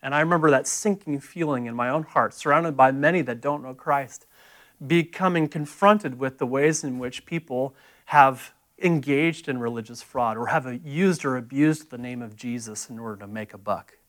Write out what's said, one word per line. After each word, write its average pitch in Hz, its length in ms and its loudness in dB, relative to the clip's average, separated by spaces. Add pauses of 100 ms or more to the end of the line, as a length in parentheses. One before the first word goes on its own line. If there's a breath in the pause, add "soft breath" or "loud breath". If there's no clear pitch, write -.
And 135 140 -4
I 147 60 4
remember 160 280 4
that 135 160 4
sinking 185 540 -4
feeling 139 480 -4
in 117 80 -8
my 120 140 -2
own 151 120 0
heart, 131 320 0
surrounded 156 420 2
by 135 160 8
many 151 300 2
that 120 200 -4
don't 143 200 -4
know 127 140 -14
Christ, 139 500 -4 (600 soft breath)
becoming 170 640 2
confronted 160 720 2
with 131 220 -6
the 131 80 -2
ways 143 360 0
in 127 140 -6
which 123 300 -10
people 139 480 -6 (300 soft breath)
have 135 480 4 (260)
engaged 156 680 0
in 131 120 -4
religious 117 420 -8
fraud 120 340 -2
or 117 120 -6
have 127 360 -4
used 165 400 0
or 131 140 -2
abused 139 520 0
the 123 80 -14
name 123 240 -10
of 110 140 -14
Jesus 113 540 -10
in 113 100 -14
order 113 160 -10
to 98 120 -16
make 107 260 -10
a 104 40 -18
buck. 98 400 -8 (120)